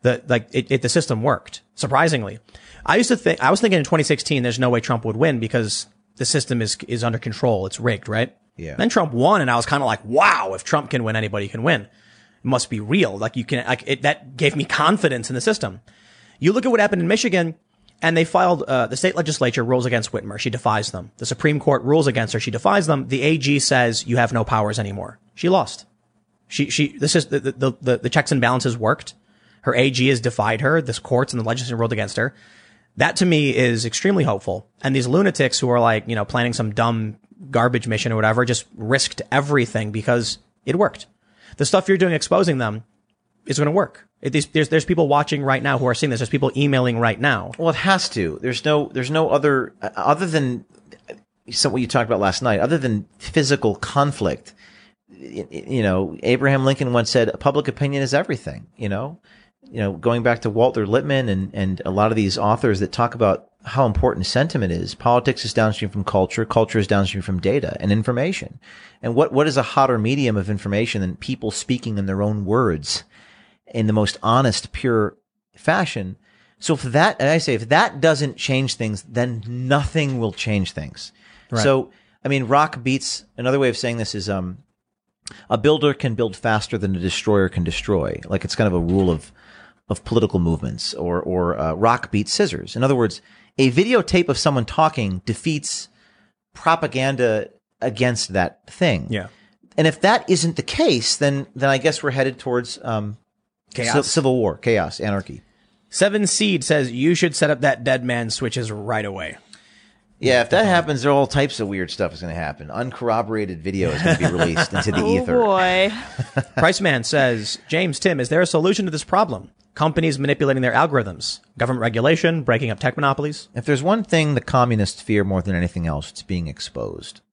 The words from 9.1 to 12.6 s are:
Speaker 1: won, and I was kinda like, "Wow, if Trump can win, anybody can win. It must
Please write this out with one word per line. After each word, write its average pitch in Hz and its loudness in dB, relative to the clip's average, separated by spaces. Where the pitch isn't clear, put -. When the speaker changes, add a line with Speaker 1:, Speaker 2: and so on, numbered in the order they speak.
Speaker 1:
won, 160 2
and 131 0
I 120 2
was 117 0
kinda 143 0
like, 110 -2
"Wow, 123 2
if 92 -10
Trump 147 -2
can 123 -2
win, 110 -2
anybody 104 -2
can 113 -8
win. 139 0
It - -20
must 127 -2